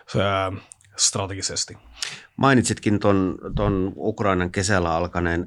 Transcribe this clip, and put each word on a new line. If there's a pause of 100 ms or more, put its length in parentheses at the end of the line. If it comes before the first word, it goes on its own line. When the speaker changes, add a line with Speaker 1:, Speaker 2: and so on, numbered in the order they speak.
(180)
Speaker 1:
ää, (460)
strategisesti. (640)
Speaker 2:
Mainitsitkin
ton, (180)
ton
Ukrainan
kesällä
alkaneen